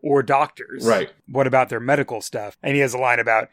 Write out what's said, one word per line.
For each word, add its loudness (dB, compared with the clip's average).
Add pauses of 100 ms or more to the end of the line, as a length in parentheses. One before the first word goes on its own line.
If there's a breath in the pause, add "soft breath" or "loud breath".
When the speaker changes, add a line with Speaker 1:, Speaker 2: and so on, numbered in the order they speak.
Speaker 1:
or 2
doctors. -2
Speaker 2:
Right. 2 (180)
Speaker 1:
What 0
about 2
their -6
medical -2
stuff? -10
And -2
he 2
has 0
a -6
line 2
about, 0